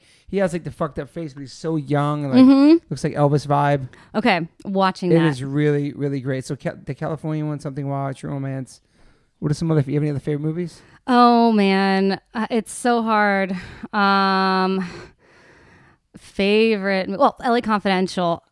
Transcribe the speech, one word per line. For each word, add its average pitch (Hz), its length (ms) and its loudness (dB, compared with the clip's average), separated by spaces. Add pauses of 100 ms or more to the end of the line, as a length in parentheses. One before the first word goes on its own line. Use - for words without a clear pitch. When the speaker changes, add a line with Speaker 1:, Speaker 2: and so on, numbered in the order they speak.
(300)
Speaker 1:
he 185 80 -4
has, 185 160 0
like, 170 100 -6
the 147 80 -10
fucked 156 280 -6
up 139 100 -10
face, 160 240 -12
but 143 80 -16
he's 135 120 -16
so 165 220 -6
young 147 480 -2
and, 139 100 -6
like, 254 120 10
Speaker 2:
Mm-hmm. 277 320 8 (120)
Speaker 1:
looks 139 140 -8
like 156 100 -4
Elvis 143 320 2
vibe. 143 440 0 (260)
Speaker 2:
Okay. 185 320 0 (160)
Watching 190 480 0
Speaker 1:
It 170 40 6
Speaker 2:
that. 165 120 4
Speaker 1:
is 135 160 -4
really, 143 500 0
really 139 280 -6
great. 131 240 -6
So 143 100 -8
Ca-, - 300 -10
the 139 100 -10
California 156 500 -6
one, 151 140 -6
Something 139 300 -8
Wild, 139 260 -6
True 151 160 -12
Romance. 135 480 -8 (600)
What 151 120 -2
are - 20 0
some 165 160 -4
other, 156 160 2
you 135 100 -4
have 147 80 0
any 151 80 -2
other 139 80 -4
favorite 147 260 -6
movies? 160 360 -8 (260)
Speaker 2:
Oh, 240 440 6
man. 196 680 2 (120)
Uh, 220 160 -6
it's 233 220 -4
so 240 320 -2
hard. 202 480 0 (420)
Um, 190 920 2 (1300)
favorite, 196 920 0
well, 247 340 0
L 240 120 0
A 240 60 -2
Confidential. 185 920 -2